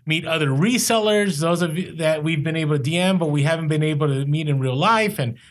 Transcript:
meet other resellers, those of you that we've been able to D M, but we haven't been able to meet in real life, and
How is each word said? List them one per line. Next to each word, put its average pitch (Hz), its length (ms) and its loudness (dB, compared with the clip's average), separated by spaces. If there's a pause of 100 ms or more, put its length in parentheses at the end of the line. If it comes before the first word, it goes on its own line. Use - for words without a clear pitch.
meet 156 200 0
other 160 220 0
resellers, 208 920 2
those 165 200 2
of 160 160 -2
you 185 200 -6
that 156 260 0
we've 156 220 -2
been 160 120 -2
able 151 200 0
to 139 60 -2
D 143 140 -2
M, 185 220 2
but 170 120 0
we 147 120 0
haven't 160 260 0
been 156 140 0
able 156 260 0
to 139 160 -2
meet 151 240 -2
in 143 120 0
real 131 160 -2
life, 208 420 2
and 120 180 -4 (140)